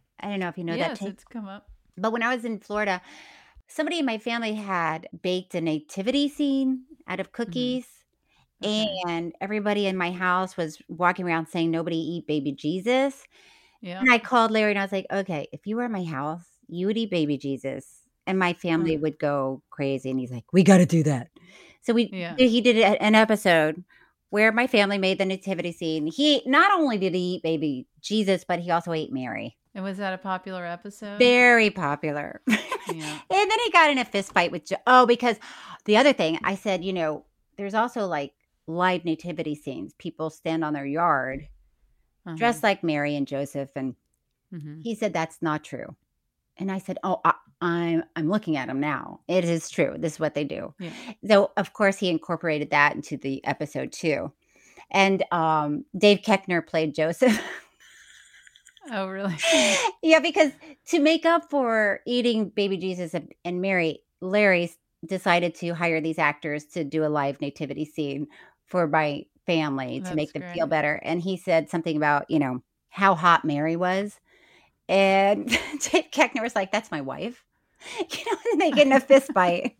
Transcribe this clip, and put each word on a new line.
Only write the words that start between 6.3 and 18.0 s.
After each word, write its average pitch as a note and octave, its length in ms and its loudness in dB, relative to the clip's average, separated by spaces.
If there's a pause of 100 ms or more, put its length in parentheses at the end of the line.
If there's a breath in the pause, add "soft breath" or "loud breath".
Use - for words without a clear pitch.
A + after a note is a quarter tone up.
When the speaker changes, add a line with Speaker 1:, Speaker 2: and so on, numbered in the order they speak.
Speaker 1:
out F#3 140 -8
of F#3+ 140 -8
Speaker 2:
Mm-hmm. A#3 100 -6
Speaker 1:
cookies. B3 420 -4 (760)
Speaker 2:
Okay. G#3+ 240 -2 (180)
Speaker 1:
And E3+ 360 -4
everybody G#3 460 -2
in F#3+ 100 -2
my F3+ 140 -2
house F#3 440 -2
was D#3+ 320 -6
walking F3+ 380 0
around E3 240 -2
saying, E3 220 0
"Nobody E3 260 -2
eat E3 300 -6
baby D3 260 -2
Jesus." A#3 720 -2 (560 soft breath)
Speaker 2:
Yeah. F3+ 180 -12
Speaker 1:
And B3+ 100 2
I A#3+ 100 6
called A3+ 320 2
Larry G#3+ 200 4
and G3+ 80 -2
I G3 40 -2
was F#3+ 100 -6
like, F#3+ 180 -4
"Okay, F#3+ 400 -4
if - 160 -12
you G#3+ 80 -4
were A#3+ 80 -4
in A#3 80 -4
my F#3 140 -4
house, D#3 400 -6 (240)
you F3 180 -4
would G#3+ 100 -2
eat A3+ 140 -4
baby D3+ 260 0
Jesus C3+ 680 -8 (220)